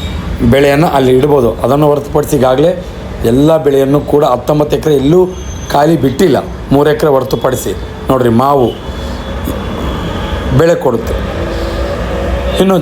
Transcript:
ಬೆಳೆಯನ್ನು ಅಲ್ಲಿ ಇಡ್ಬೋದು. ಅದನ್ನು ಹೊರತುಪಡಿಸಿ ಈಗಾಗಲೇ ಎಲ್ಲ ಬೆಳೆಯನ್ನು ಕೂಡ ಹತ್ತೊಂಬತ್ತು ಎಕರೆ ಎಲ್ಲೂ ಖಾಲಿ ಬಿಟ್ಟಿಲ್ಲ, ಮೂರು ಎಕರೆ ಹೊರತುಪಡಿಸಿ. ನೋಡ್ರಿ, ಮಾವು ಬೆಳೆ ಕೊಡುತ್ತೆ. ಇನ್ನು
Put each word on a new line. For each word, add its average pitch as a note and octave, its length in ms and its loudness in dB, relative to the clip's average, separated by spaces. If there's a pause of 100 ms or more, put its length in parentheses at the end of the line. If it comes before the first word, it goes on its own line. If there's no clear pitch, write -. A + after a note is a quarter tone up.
(540)
ಬೆಳೆಯನ್ನು C#3+ 420 4
ಅಲ್ಲಿ C3 220 4
ಇಡ್ಬೋದು. C3+ 320 2 (140)
ಅದನ್ನು C#3+ 260 2
ಹೊರತುಪಡಿಸಿ D3 500 -2
ಈಗಾಗಲೇ C3 320 2 (600)
ಎಲ್ಲ D3+ 340 4
ಬೆಳೆಯನ್ನು C3+ 340 2 (140)
ಕೂಡ D3 100 4 (100)
ಹತ್ತೊಂಬತ್ತು D3+ 440 0
ಎಕರೆ D#3 240 0
ಎಲ್ಲೂ D#3+ 180 4 (540)
ಖಾಲಿ D#3 220 4 (100)
ಬಿಟ್ಟಿಲ್ಲ, C3+ 320 2 (360)
ಮೂರು C#3+ 200 4
ಎಕರೆ D3 220 2
ಹೊರತುಪಡಿಸಿ. B2 580 -2 (360)
ನೋಡ್ರಿ, B2 320 2
ಮಾವು C3+ 260 2 (1900)
ಬೆಳೆ E3 240 4
ಕೊಡುತ್ತೆ. A#2 320 -2 (1500)
ಇನ್ನು F#3+ 200 2